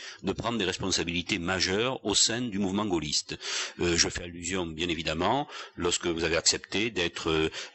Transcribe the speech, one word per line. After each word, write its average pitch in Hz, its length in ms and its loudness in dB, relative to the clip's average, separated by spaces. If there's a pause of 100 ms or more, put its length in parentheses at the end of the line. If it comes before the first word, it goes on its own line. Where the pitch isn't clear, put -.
(220)
de 92 120 -2
prendre 117 260 -2
des 95 60 2
responsabilités 90 760 0
majeures 92 680 0
au 104 80 2
sein 117 280 4
du 104 180 -2
mouvement 101 260 2
gaulliste. 85 540 -2 (400)
Euh, 87 180 2
je 87 100 6
fais 87 180 -6
allusion, 90 420 -4
bien 80 200 -4
évidemment, 85 600 0 (280)
lorsque 87 300 0
vous 82 180 0
avez 82 140 2
accepté - 540 0
d'être, 85 400 -2
euh, 80 180 2 (260)